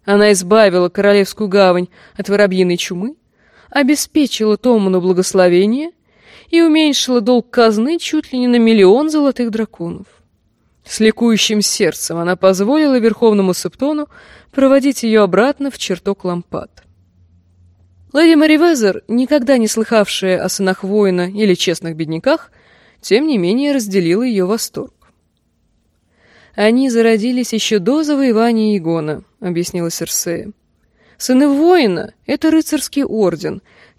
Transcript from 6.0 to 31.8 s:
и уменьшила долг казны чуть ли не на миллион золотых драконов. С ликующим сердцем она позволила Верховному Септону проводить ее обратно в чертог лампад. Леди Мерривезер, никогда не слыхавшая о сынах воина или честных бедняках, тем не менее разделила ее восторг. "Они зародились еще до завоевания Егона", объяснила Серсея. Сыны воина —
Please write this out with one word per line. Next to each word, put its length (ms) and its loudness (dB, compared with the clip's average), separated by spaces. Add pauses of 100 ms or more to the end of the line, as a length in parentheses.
и 140 2
уменьшила 580 2
долг 300 0
казны 480 0
чуть 340 -6
ли 60 -6
не 80 -2
на 100 2
миллион 540 4
золотых 400 -2
драконов. 560 -10 (760)
С 160 -12
ликующим 600 2
сердцем 580 -4
она 180 -2
позволила 600 2
Верховному 540 2
Септону 560 -6 (440)
проводить 500 2
ее 220 2
обратно 480 0
в 60 -20
чертог 460 -6
лампад. 600 -10 (1300)
Леди 240 4
Мерривезер, 720 2
никогда 500 0
не 80 0
слыхавшая 760 -2
о 80 -4
сынах 360 -4
воина 440 0
или 260 0
честных 420 -4
бедняках, 560 -4 (480)
тем 260 0
не 120 0
менее 340 0
разделила 500 0
ее 240 -2
восторг. 480 -8 (1600)
"Они 360 0
зародились 600 0
еще 280 -2
до 240 0
завоевания 720 0
Егона", 500 -4 (160)
объяснила 500 -6
Серсея. 600 -8 (640)
Сыны 320 2
воина — 640 2 (140)